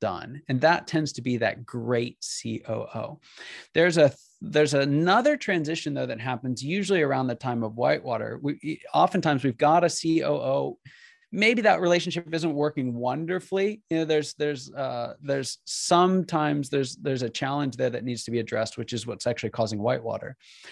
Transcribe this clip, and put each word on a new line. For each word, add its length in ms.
done. 480
And 120
that 260
tends 280
to 80
be 160
that 260
great 580
C 460
O 60
O. 260
There's 240
a, 160
there's 320
another 640
transition, 560
though, 100
that 160
happens 420
usually 380
around 280
the 60
time 280
of 140
Whitewater. 680
We, 400
oftentimes 500
we've 140
got 280
a 40
C 340
O 120
O. 440
Maybe 300
that 180
relationship 540
isn't 180
working 420
wonderfully. 960
You 100
know, 60
there's, 300
there's, 380
uh, 500
there's 420
sometimes 1040
there's, 280
there's 260
a 80
challenge 460
there 140
that 140
needs 200
to 60
be 100
addressed, 360
which 160
is 140
what's 200
actually 240
causing 280
Whitewater. 580